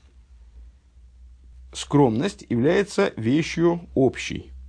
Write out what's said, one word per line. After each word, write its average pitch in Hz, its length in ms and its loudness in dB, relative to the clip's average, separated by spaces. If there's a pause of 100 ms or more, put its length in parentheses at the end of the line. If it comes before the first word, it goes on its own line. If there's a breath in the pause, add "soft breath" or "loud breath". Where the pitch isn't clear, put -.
(1700)
Скромность 143 760 0
является 180 680 2
вещью 165 760 0
общей. - 580 -2 (160)